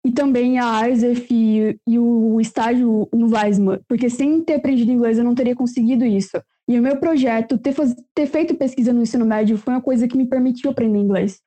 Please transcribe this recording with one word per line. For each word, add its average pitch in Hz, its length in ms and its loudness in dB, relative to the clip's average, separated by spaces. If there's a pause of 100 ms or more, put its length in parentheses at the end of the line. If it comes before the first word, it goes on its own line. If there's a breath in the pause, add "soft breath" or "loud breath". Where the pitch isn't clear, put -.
e 247 80 0
também 254 480 0
a 226 280 0
isef 240 440 0
e, 214 520 2
e 233 140 0
o 226 420 2
estágio 233 720 0
no 233 140 2
visma, 202 640 0
porque 240 200 -2
sem 277 320 0
ter 320 140 -2
aprendido 254 380 0
inglês 233 260 2
eu 240 60 0
não 240 100 2
teria 247 220 0
conseguido 247 480 0
isso. 202 360 -2 (280)
E 240 100 2
o 233 40 2
meu 269 140 0
projeto, 262 640 0
ter 277 140 -2
faz-, 269 240 0 (180)
ter 294 120 0
feito 330 280 -2
pesquisa 254 380 0
no 240 100 2
ensino 226 240 0
médio 214 320 0
foi 247 160 -4
uma 254 80 -2
coisa 254 240 0
que 247 100 -4
me 262 100 2
permitiu 254 440 -2
aprender 226 280 0
inglês. 196 480 -2